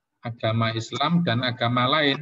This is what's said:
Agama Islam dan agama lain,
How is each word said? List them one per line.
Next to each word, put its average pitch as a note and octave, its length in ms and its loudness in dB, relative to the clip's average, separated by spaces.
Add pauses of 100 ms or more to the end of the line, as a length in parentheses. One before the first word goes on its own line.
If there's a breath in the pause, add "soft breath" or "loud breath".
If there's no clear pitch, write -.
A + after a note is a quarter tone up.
(200)
Agama A2+ 560 -2
Islam D3+ 480 0
dan A#2+ 160 0
agama B2 480 0
lain, D3 340 2